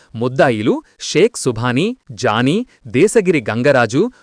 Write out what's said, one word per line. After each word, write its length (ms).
ముద్దాయిలు 680
షేక్ 380
సుభానీ, 600
జానీ, 540
దేశగిరి 600
గంగరాజు, 640